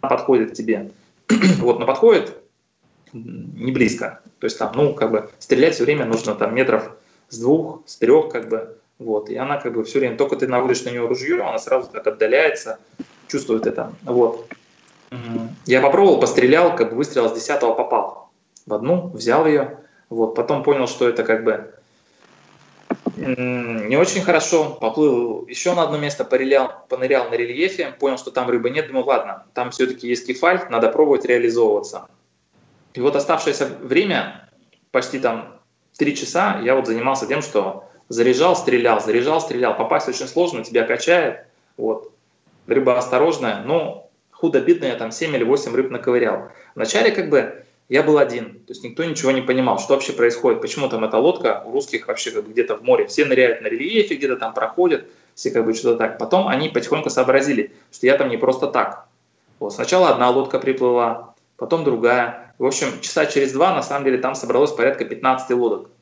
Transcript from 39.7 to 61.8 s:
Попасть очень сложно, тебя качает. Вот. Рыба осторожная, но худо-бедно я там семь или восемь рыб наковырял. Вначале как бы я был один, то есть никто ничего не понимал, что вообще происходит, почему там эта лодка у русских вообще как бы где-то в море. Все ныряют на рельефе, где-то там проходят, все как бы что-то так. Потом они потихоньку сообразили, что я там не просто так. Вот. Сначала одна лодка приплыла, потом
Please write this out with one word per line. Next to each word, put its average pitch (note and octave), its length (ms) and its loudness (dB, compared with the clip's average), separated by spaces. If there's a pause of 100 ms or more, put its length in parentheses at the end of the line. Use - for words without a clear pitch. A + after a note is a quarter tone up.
Попасть C#3 320 -2
очень C3 200 -6
сложно, D#3 360 -2
тебя A#2 200 0
качает. D#3 640 0 (320)
Вот. - 340 -4 (540)
Рыба B2+ 320 2
осторожная, B2+ 680 0
но D3 460 -4 (220)
худо-бедно D#3 540 2
я A#2+ 100 -4
там A2+ 160 -6
семь D#3 240 -6
или A#2+ 80 0
восемь B2 300 0
рыб C3 160 0
наковырял. A#2+ 600 0 (260)
Вначале - 360 0
как E3+ 180 -4
бы C#3+ 340 0 (240)
я C#3 140 2
был D3+ 160 4
один, A#2+ 480 -2
то - 60 -20
есть - 120 -18
никто B2+ 200 -6
ничего C3+ 280 0
не B2+ 100 0
понимал, B2+ 360 2
что - 160 2
вообще C#3 180 -4
происходит, A#2 500 2
почему C3+ 260 -4
там A2+ 160 -2
эта A2 140 0
лодка A#2+ 480 2
у A2+ 60 -12
русских C3 360 -6
вообще - 240 -6
как G#2+ 120 -4
бы G#2+ 80 -16
где-то A2+ 240 0
в G#2+ 60 -14
море. A#2 240 4
Все - 200 0
ныряют B2+ 360 4
на A2 60 -4
рельефе, F3 480 0
где-то C3+ 200 -2
там A2 180 -8
проходят, C#3+ 520 0 (280)
все - 160 -6
как A2+ 160 0
бы A2+ 80 0
что-то A#2 240 0
так. A2 200 -2
Потом F#3 300 0
они C3+ 220 0
потихоньку D#3 400 -2
сообразили, C3 600 0 (200)
что - 140 -2
я C#3 120 6
там C3+ 120 2
не A2+ 80 -2
просто B2+ 300 0
так. - 380 -4 (540)
Вот. G2+ 140 -8
Сначала F3 360 4
одна B2 200 4
лодка C3 300 0
приплыла, B2 720 0 (240)
потом E3 260 -2